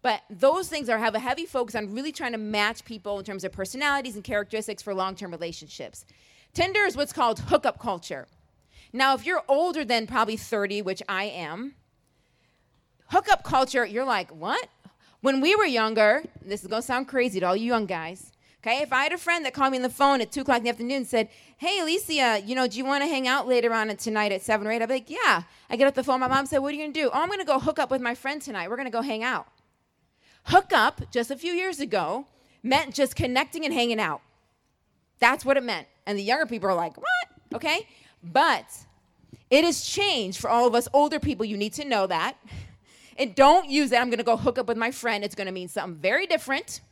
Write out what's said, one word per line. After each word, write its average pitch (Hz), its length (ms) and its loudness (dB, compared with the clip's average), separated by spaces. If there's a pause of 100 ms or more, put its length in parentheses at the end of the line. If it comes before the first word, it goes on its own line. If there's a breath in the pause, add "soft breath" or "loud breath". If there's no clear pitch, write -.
but 226 300 -2
those 285 360 2
things 285 220 -4
are, 226 80 2
have 220 160 0
a 220 60 -2
heavy 269 260 -4
focus 240 300 -4
on 208 180 -6
really 277 180 -6
trying 269 200 -6
to 226 80 -6
match 214 460 -2
people 208 340 -8
in 196 40 -12
terms 196 200 -10
of 185 80 -6
personalities 262 640 -4
and 208 80 -12
characteristics 208 580 -6
for 202 140 -8
long-term 190 340 -4
relationships. 165 760 -12 (500 soft breath)
Tinder 381 300 2
is 262 120 -2
what's 285 160 -4
called 240 260 2
hookup - 400 0
culture. 170 460 -8 (680 soft breath)
Now, 269 220 2
if 269 140 -4
you're 349 200 0
older 302 380 2
than 226 220 -2
probably 220 300 0
thirty, 208 440 -4
which 190 260 -6
I 196 180 -4
am, 185 500 -10 (1300)
hookup 381 340 4
culture, 262 420 2
you're 220 200 -4
like, 202 260 -2
"What?" 196 360 -4 (560 soft breath)
When 269 160 4
we 349 160 6
were 415 100 4
younger, 220 580 4 (200)
this 196 200 -8
is - 40 -16
gonna 220 140 -2
sound 262 260 -4
crazy 247 340 0
to 185 40 0
all 180 100 4
you 226 120 -2
young 226 180 2
guys, 170 460 -10 (320 soft breath)
okay? 247 180 0
If 285 100 -4
I 262 120 2
had 311 100 0
a 349 60 -6
friend 339 260 -2
that 254 80 -4
called 269 160 2
me 254 80 0
on 254 60 0
the 254 80 0
phone 277 280 4
at 214 120 -2
two 277 100 -6
o'clock 269 160 2
in 226 60 -2
the 233 80 0
afternoon 240 260 -4
and 254 100 -4
said, 220 220 0 (280 soft breath)
"Hey, 370 220 -2
Alicia, 311 640 2
you 226 120 -4
know, 254 120 2
do 202 120 -4
you 262 60 -4
wanna 277 200 0
hang 262 220 0
out 247 200 2
later 240 240 4
on 220 260 0
tonight 214 340 0
at 190 100 -2
seven 214 240 0
or 214 60 -2
eight?" 226 100 0
I'd 226 60 0
be 262 80 0
like, 254 160 -8
"Yeah." 254 320 2 (260 soft breath)
I 240 60 -4
get 240 100 6
off 277 80 4
the 262 100 -2
phone, 262 180 2
my 254 60 0
mom 269 200 2
said, 302 100 0
"What 285 160 0
are - 20 -6
you 302 60 -8
gonna 302 100 -6
do?" 294 220 0
"Oh, 285 80 0
I'm 349 80 0
gonna 392 160 -4
go 294 140 2
hook 311 180 0
up 277 140 0
with 262 100 0
my 240 140 -2
friend 277 260 -8
tonight. 190 260 -8
We're 233 100 -6
gonna 262 120 -6
go 233 140 -4
hang 226 200 -4
out." 240 220 -4 (1000 soft breath)
Hook - 280 4
up, 233 380 2
just 233 180 -2
a 277 80 -6
few 349 160 -6
years 359 260 -2
ago, 202 460 -2 (380 soft breath)
meant - 320 0
just 277 200 0
connecting 277 480 -2
and 311 120 -2
hanging 240 240 0
out. 165 220 -4 (960)
That's 247 260 4
what 269 100 4
it 269 60 2
meant. 214 260 -6 (200)
And 202 100 -2
the 196 60 -4
younger 254 240 2
people 208 200 -4
are 190 60 4
like, 170 240 -2
"What?" 719 300 -2 (260)
Okay? 320 340 -4 (360 soft breath)
But 240 420 2 (840 loud breath)
it 294 140 8
has 330 200 0
changed 277 540 -2
for - 100 -6
all 240 160 4
of 233 80 4
us 240 200 2
older 294 260 4
people. 208 260 -2
You 208 120 -4
need 208 160 -4
to 294 120 -8
know 208 220 2
that. 185 300 -2 (800 loud breath)
And 233 180 -2
don't 294 340 8
use 277 220 2
that, 240 100 4
"I'm 247 80 0
gonna 233 140 0
go 233 140 4
hook 240 200 0
up 233 100 -2
with 233 100 -2
my 233 120 0
friend." 220 340 -4
It's 202 120 -6
gonna 190 160 -6
mean 180 160 -8
something 170 340 -6
very 254 240 2
different. 311 560 -4 (100)